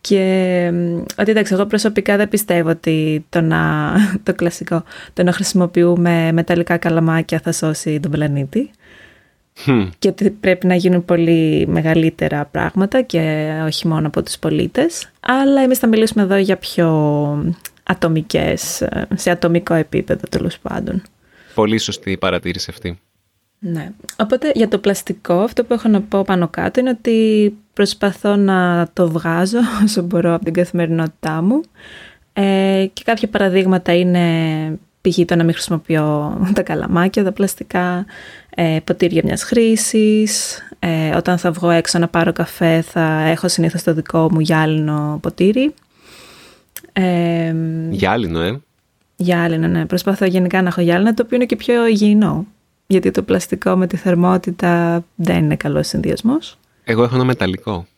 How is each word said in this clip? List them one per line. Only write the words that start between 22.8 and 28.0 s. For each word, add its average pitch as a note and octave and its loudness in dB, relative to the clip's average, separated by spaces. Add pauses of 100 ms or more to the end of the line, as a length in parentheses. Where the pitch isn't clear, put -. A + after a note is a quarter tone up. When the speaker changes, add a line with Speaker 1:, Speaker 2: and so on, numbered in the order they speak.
Speaker 1:
Ναι. E3+ -8 (260)
Οπότε B3+ -2
για A3 2
το G3+ 0
πλαστικό, - -2
αυτό A3+ 0
που A#3+ -2
έχω A3+ -2
να G3+ 4
πω G3 -2
πάνω F3+ 0
κάτω F3+ -2
είναι B3+ 0
ότι A3 2 (280)
προσπαθώ G3+ 0